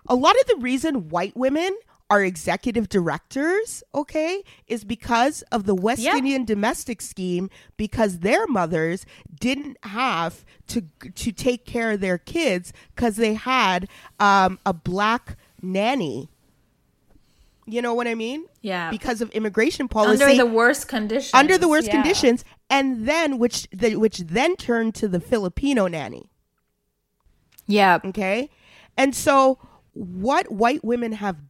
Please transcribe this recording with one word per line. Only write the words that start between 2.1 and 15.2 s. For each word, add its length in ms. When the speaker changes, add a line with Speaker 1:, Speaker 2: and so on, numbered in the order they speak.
Speaker 1:
are 120
executive 680
directors, 920
okay, 480
is 180
because 560
of 140
the 100
West 280
Speaker 2:
Yeah. 140
Speaker 1:
Indian 280
domestic 560
scheme, 480
because 400
their 280
mothers 600
didn't 440
have 600
to, 160
to 180
take 320
care 280
of 80
their 180
kids 560
'cause 220
they 160
had, 560
um, 460
a 80
Black 640